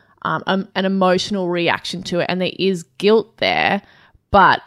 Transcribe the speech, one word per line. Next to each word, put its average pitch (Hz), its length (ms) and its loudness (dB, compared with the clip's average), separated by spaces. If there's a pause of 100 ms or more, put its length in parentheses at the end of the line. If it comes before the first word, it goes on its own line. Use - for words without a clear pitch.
(220)
um, 160 260 -6
um, 190 280 -2
an 190 100 -4
emotional 185 640 0
reaction 175 540 -2
to 175 160 -4
it, 147 100 -2
and 180 100 -4
there 185 180 -4
is 180 260 -2 (140)
guilt 208 420 2
there, 92 420 0 (500)
but 175 340 6